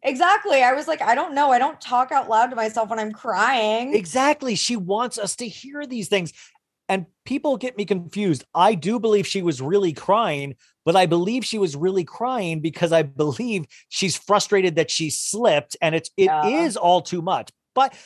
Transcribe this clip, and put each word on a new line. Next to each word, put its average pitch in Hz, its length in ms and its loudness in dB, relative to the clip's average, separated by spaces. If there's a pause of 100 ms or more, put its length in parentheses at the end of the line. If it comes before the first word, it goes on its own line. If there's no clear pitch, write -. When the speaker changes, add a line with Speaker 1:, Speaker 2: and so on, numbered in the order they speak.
Speaker 1:
Exactly. 349 580 2
I 247 120 6
was 294 140 -4
like, 320 140 -2
"I 220 140 2
don't 311 180 -2
know. 277 180 4
I 247 80 6
don't 285 200 -2
talk 247 320 -2
out 277 180 0
loud 226 200 4
to 254 60 -10
myself 220 340 -2
when 220 100 -4
I'm 214 140 -4
crying." 226 840 0
Speaker 2:
Exactly. 262 600 0
She 240 200 -2
wants 208 420 -4
us 202 200 -6
to 247 100 -8
hear 277 380 -12
these 247 240 -8
things. 185 240 0 (560)
And 190 160 -2 (200)
people 269 320 -2
get 254 200 -8
me 208 60 -2
confused. 180 600 -2 (100)
I 185 180 6
do 196 240 -2
believe 208 300 2
she 196 140 -4
was 156 200 -2
really 180 300 0
crying, 147 640 -2 (300)
but 165 100 4
I 185 100 6
believe 180 380 0
she 226 140 -6
was 185 180 0
really 180 300 0
crying 202 560 -4
because 160 320 -2
I 165 80 6
believe 151 640 -2 (240)
she's - 260 -2
frustrated 190 640 2
that 160 120 2
she 160 200 -4
slipped, 190 720 0
and 165 140 2
it's, 165 200 -4
it 196 120 4
Speaker 1:
Yeah. 156 200 0
Speaker 2:
is 277 300 0
all 180 240 4
too 180 200 -6
much. 160 300 -4 (240)
But 262 180 2 (120)